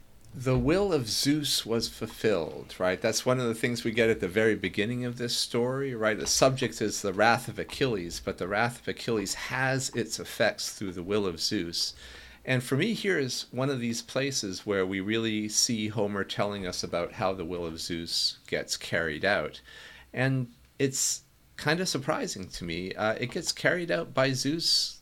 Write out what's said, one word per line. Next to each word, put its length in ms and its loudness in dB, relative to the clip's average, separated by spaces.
the 240 2
will 340 4
of 160 2
Zeus 560 2
was 220 2
fulfilled, 920 -2
right? 200 2
That's 240 2
one 140 4
of 80 0
the 80 2
things 300 -2
we 80 0
get 180 4
at 80 4
the 80 -2
very 300 4
beginning 480 -2
of 140 -6
this 180 -2
story, 580 0
right? 240 2
The 80 -2
subject 560 4
is 180 0
the 120 0
wrath 340 6
of 140 -8
Achilles, 640 -2
but 140 -4
the 100 -4
wrath 320 0
of 80 -8
Achilles 460 -2
has 560 -2
its 280 -4
effects 540 0
through 200 -6
the 120 -6
will 220 2
of 140 -4
Zeus. 540 -2
And 160 2
for 160 -2
me, 160 2
here 280 0
is 320 -2
one 180 0
of 80 -2
these 240 -2
places 640 -2
where 180 4
we 140 0
really 500 0
see 380 2
Homer 380 0
telling 420 -2
us 160 -4
about 300 -2
how 220 0
the 100 -6
will 200 -4
of 140 -6
Zeus 600 -2
gets 280 -2
carried 480 -2
out. 360 2
And 360 0
it's 420 0
kind 220 0
of 100 -2
surprising 600 -2
to 160 -10
me. 300 -4
Uh, 180 2
it 180 -2
gets 220 -4
carried 400 0
out 200 -2
by 200 4
Zeus 680 0